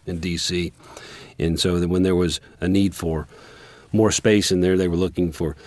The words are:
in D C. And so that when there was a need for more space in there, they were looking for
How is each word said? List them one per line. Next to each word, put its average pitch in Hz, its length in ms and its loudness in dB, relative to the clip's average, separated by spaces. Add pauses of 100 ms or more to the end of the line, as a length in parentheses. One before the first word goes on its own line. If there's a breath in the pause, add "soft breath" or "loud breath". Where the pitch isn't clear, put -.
in 87 140 -6
D 85 160 -4
C. 87 380 -4 (640 loud breath)
And 82 200 0
so 87 200 0
that 87 80 0
when 90 160 2
there 92 120 2
was 87 260 0 (180 loud breath)
a - 80 -2
need 95 260 2
for 80 340 -4 (640 loud breath)
more 107 180 4
space 104 420 2
in 90 80 2
there, 92 160 4
they 92 100 2
were 85 80 0
looking 87 380 -2
for 76 340 -4